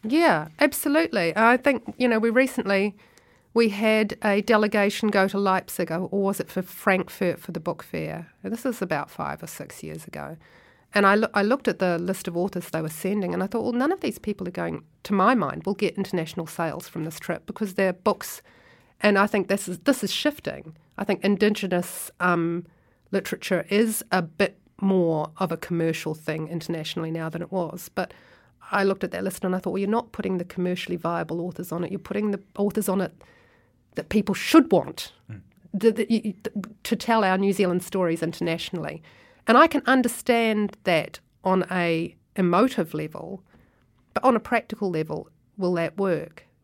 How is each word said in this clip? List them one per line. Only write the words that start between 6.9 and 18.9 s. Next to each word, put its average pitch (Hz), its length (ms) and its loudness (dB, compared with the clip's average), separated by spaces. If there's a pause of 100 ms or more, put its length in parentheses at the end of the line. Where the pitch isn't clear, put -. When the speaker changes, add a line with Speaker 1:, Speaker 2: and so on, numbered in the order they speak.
Speaker 1:
for - 140 -14
the 165 60 -8
book 160 220 -6
fair? 160 500 -10 (120)
This 220 220 -8
is 254 160 -4
about 156 280 -4
five 143 320 -8
or 160 60 -14
six - 340 -14
years 156 240 -12
ago. 151 320 -12 (560)
And 202 140 4
I 196 80 6
loo-, 220 180 2
I 208 80 2
looked 247 260 0
at 190 120 -2
the 180 180 2
list 180 300 -4
of 170 100 -4
authors 180 320 -4
they 160 120 -4
were 156 80 -6
sending, 185 440 -2
and 180 80 -2
I 196 60 -2
thought, 226 160 -4
"Well, 233 80 -2
none 262 200 0
of 381 100 -2
these 262 180 -4
people 202 280 -6
are 180 40 -6
going, 170 320 -6 (200)
to 208 100 -2
my 202 200 4
mind, 160 320 -2
will 190 80 -2
get 196 240 -2
international 170 480 -4
sales 156 420 -6
from 165 180 -8
this 160 140 -10
trip - 280 -8
because 196 260 -6
their 190 200 2
books," - 500 -4 (580)